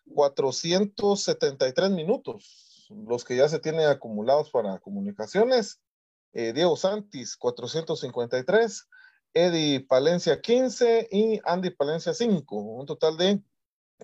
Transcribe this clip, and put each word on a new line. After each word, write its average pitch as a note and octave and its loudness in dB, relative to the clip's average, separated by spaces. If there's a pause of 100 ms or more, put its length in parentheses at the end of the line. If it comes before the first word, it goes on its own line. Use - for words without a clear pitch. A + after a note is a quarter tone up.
(120)
cuatrocientos E3+ 0
setenta C#3 -2
y B2+ -6
tres F#3+ 0
minutos, E3+ -6
los A2 -6
que B2+ -4
ya C#3 6
se D#3+ -2
tienen D#3 0
acumulados C3 0
para G2+ -2
Comunicaciones, A2 -2 (500)
eh, A2+ -4
Diego D#3 2
Santis, F#3+ -6
cuatrocientos B2 -4
cincuenta B2 -4
y B2+ -6
tres, G#3+ 0 (460)
Eddie D#3+ 2
Palencia, D3 2
quince, A#3 2
y G#3+ 2
Andy F#3 -2
Palencia, D#3+ -2
cinco, F#3+ -2
un A2 -10
total D#3+ 0
de G3 2 (640)